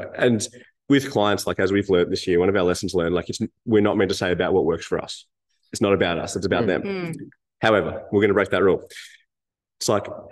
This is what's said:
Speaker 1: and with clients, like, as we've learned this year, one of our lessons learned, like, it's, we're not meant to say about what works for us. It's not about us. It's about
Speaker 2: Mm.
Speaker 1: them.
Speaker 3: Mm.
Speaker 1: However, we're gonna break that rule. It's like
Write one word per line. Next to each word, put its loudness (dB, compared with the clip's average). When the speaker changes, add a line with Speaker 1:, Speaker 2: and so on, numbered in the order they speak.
Speaker 1:
and 0
with 2
clients, 0
like, -4
as 0
we've 0
learned 2
this -6
year, 2
one 4
of 0
our 2
lessons -2
learned, 0
like, -4
it's, -8
we're 4
not 2
meant 2
to -2
say -2
about 0
what 2
works -2
for -4
us. -14
It's -6
not 4
about 2
us. -8
It's -6
about 2
Speaker 2:
Mm. 0
Speaker 1:
them. 0
Speaker 3:
Mm. -6
Speaker 1:
However, 0
we're 4
gonna 4
break 2
that 2
rule. 2
It's -4
like 0